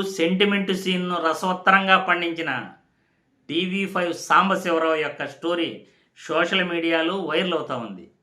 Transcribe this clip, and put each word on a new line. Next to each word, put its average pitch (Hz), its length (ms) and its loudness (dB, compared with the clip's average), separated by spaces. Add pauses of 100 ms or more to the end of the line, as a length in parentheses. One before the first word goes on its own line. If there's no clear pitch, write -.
సెంటిమెంట్ 190 720 0
సీన్‌ను 180 480 -2
రసవత్తరంగా 190 760 4
పండించిన 170 520 -2 (960)
టీవీ 180 380 -2
ఫైవ్ 175 280 -2
సాంబశివరావు 165 800 2
యొక్క 147 320 -4
స్టోరీ 170 420 -4 (500)
సోషల్ 175 460 0
మీడియాలో 165 500 0 (120)
వైరల్ 170 280 0
అవుతా 143 220 -4
ఉంది. 101 300 -10 (160)